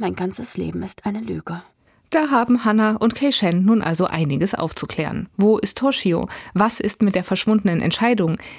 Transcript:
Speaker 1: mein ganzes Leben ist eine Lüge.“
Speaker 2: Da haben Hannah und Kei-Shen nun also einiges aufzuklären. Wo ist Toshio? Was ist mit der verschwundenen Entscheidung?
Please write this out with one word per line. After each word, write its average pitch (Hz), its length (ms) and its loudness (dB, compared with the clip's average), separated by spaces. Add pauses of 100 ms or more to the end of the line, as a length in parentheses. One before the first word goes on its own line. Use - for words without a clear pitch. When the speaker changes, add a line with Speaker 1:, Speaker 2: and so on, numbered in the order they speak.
Speaker 1:
mein 185 160 -4
ganzes 196 400 -6
Leben 175 260 -6
ist - 240 -8
eine 208 140 -4
Lüge.“ 170 420 -8 (500)
Speaker 2:
Da 311 160 2
haben 240 360 2
Hannah 214 320 4
und 233 180 0
Kei-Shen 190 500 2
nun 220 180 4
also 165 220 0
einiges 160 520 0
aufzuklären. - 800 -6
Wo 208 220 6
ist - 200 -4
Toshio? 247 500 0 (260)
Was 208 260 2
ist - 220 -2
mit 196 120 2
der 185 80 0
verschwundenen 202 580 0
Entscheidung? 190 580 0 (200)